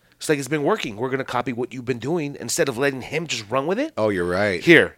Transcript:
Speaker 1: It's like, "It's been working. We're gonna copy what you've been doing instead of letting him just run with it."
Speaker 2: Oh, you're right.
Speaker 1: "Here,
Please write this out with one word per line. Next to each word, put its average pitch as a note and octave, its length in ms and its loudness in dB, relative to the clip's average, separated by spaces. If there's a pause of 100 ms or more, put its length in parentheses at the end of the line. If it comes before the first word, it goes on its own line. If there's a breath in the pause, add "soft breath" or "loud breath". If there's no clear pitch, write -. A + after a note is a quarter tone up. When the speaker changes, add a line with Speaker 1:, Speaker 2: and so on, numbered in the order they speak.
(240)
Speaker 1:
It's - 60 -4
like, D3 80 2
"It's C3 100 -6
been D3 140 -2
working. D#3 340 0
We're B2+ 140 -4
gonna C3 120 -2
copy B2 300 -2
what B2 220 -4
you've B2+ 100 -10
been B2 140 -2
doing C#3+ 420 -4
instead C3 300 0
of A2 80 -4
letting C3+ 240 0
him C#3+ 240 -6
just A#2 240 -6
run C3+ 160 0
with G3 120 -2
it." D#4 200 -4
Speaker 2:
Oh, A2 100 2
you're F#2 160 0
right. F#2 380 0
Speaker 1:
"Here, C3 360 6